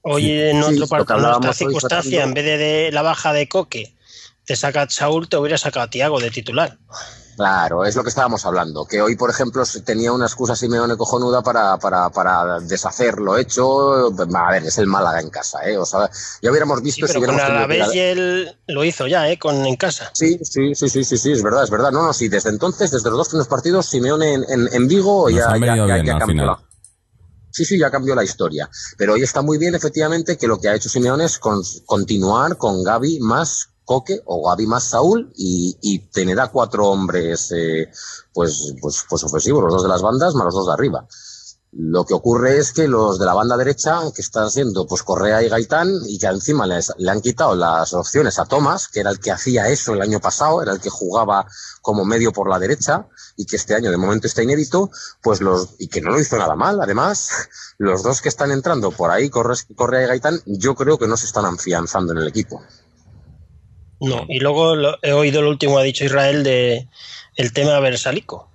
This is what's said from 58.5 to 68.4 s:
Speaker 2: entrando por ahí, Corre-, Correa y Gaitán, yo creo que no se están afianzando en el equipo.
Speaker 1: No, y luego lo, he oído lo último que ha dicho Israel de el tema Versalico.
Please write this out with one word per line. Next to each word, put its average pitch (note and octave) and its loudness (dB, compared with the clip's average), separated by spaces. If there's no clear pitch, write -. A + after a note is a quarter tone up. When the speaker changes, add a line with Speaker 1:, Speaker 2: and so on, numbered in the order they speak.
Speaker 2:
entrando C3+ 0
por E2+ -2
ahí, A#2 2
Corre-, A#2+ -2
Correa B2+ 0
y B2 0
Gaitán, C#3+ -2
yo G2+ -2
creo C#3+ 2
que A#2 0
no A2+ 0
se - -4
están G#2 -2
afianzando F2 -2
en E2 -2
el D#2+ -2
equipo. - -6
Speaker 1:
No, C3 -2
y D3+ -4
luego D#3 4
lo, D3+ 0
he D3 2
oído D3 4
lo D3 4
último C#3+ 2
que C3+ 6
ha C3+ 4
dicho C3+ -2
Israel C#3 2
de B2 0
el A#2+ -2
tema C#3+ 2
Versalico. C3 -4